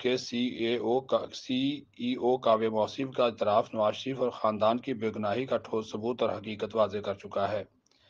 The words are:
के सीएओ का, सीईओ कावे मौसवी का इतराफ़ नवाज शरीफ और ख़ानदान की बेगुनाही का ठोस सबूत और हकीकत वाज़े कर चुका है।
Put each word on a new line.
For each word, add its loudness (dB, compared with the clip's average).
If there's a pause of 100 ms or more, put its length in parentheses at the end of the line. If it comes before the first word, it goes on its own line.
के 2
सीएओ 0
का, 2 (160)
सीईओ -2
कावे 4
मौसवी 0 (120)
का 4
इतराफ़ 2
नवाज 2
शरीफ -6
और 0
ख़ानदान 2
की -4
बेगुनाही -2
का 0
ठोस -4
सबूत -2
और 2
हकीकत -6
वाज़े 2
कर -4
चुका -2
है। 0 (500)